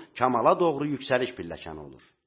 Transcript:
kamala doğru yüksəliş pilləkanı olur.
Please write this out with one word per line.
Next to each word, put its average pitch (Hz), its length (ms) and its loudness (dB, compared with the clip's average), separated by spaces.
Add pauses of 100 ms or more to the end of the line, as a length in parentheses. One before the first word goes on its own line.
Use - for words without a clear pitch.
(100)
kamala 127 480 4
doğru 147 280 0
yüksəliş 127 480 -2
pilləkanı 80 460 -12
olur. 69 220 -18 (240)